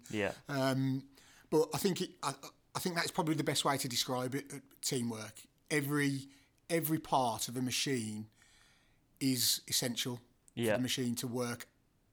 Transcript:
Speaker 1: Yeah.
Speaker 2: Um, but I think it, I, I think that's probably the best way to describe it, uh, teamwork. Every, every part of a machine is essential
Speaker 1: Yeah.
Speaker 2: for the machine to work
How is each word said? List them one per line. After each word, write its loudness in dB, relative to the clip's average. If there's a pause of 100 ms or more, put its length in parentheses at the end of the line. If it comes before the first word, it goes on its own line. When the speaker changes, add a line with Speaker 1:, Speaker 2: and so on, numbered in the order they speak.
(120)
Speaker 1:
Yeah. 0 (140)
Speaker 2:
Um, 2 (440)
but 4
I 0
think 2
it, -4 (100)
I, -2 (400)
I -4
think -2
that's 0
probably 2
the 2
best 0
way 4
to -2
describe -2
it, -4
uh, -8 (260)
teamwork. -2 (380)
Every, 2 (420)
every 2
part 2
of -6
a -2
machine -2 (920)
is 2
essential -2 (340)
Speaker 1:
Yeah. 2
Speaker 2:
for 4
the 0
machine 0
to -4
work -4 (480)